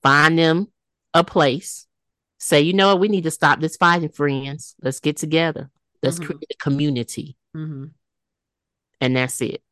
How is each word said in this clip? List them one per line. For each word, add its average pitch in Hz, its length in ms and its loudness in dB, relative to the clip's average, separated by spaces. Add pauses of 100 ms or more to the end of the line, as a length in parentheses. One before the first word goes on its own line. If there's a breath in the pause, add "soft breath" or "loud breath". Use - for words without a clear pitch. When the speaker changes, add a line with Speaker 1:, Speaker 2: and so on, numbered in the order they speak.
Speaker 1:
Find 151 360 4
them 165 300 2 (460)
a 165 80 6
place. 151 640 -2 (540)
Say, 147 220 4
"You 170 100 0
know 196 160 4
what? 190 120 4
We 208 80 2
need 190 160 -2
to 160 60 -2
stop 147 300 0
this 160 160 -4
fighting, 175 340 2
friends. 139 720 -6
Let's 131 180 -4
get 147 160 -2
together. 160 540 -2 (320)
Let's 170 160 -2
Speaker 2:
Mm-hmm. 165 80 -12
Speaker 1:
create - 260 -12
a - 40 -14
community." 139 800 -4 (200)
Speaker 2:
Mm-hmm. 151 300 -12 (1120)
Speaker 1:
And 127 160 0
that's 127 240 -4
it. - 300 -6